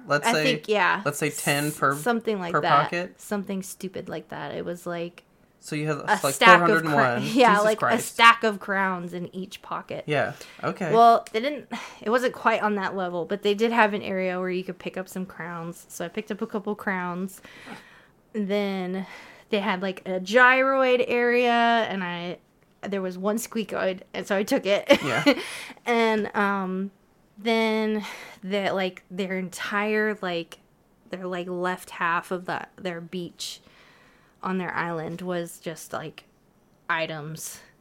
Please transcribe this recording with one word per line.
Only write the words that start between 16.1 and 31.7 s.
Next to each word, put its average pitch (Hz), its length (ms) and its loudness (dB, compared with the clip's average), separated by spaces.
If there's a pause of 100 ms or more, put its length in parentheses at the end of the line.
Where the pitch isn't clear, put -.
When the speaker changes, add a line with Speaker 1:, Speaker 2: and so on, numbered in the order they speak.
Speaker 2:
up 208 120 -6
a 220 40 -4
couple 208 280 -6
crowns. 185 680 -6 (920)
Then 190 720 -2 (420)
they 208 120 0
had, 196 200 -2
like, 190 260 -6
a 190 140 -2
gyroid 254 880 6
area, 240 420 2 (380)
and 190 160 -4
I, 175 320 -6 (460)
there 196 180 -4
was 185 160 -4
one 202 220 -2
squeakoid, 190 640 -4 (100)
and 190 140 -8
so 202 100 0
I 202 60 0
took 185 240 0
it. 196 200 2 (160)
Speaker 1:
Yeah. 120 220 0 (140)
Speaker 2:
<laughs> - 480 -12
And, 226 500 2
um, 196 540 -2 (480)
then 220 680 0 (380)
the, 190 300 -2
like, 185 380 -4
their 185 280 -4
entire, 208 840 -2
like, 175 380 -6 (500)
their, 180 180 -10
like, 180 220 -6
left 180 420 -4